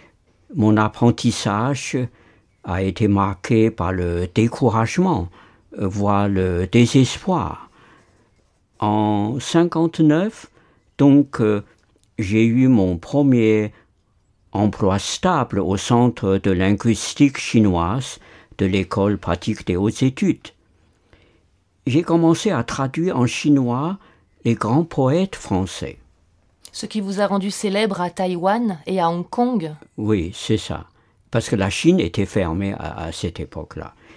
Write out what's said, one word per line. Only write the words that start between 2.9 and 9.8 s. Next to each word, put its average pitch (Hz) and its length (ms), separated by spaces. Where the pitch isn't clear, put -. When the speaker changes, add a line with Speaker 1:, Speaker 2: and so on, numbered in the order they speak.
Speaker 1:
marqué 101 600
par 92 220
le 87 400
découragement, 117 960
euh, 98 100
voire 101 400
le 92 400
désespoir. 127 1000
En 107 600
cinquante-neuf, 165 1080